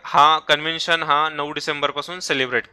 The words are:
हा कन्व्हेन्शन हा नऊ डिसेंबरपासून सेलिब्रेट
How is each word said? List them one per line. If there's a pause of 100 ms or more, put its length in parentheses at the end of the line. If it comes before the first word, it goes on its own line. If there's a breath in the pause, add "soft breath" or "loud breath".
हा
कन्व्हेन्शन
हा
नऊ
डिसेंबरपासून
सेलिब्रेट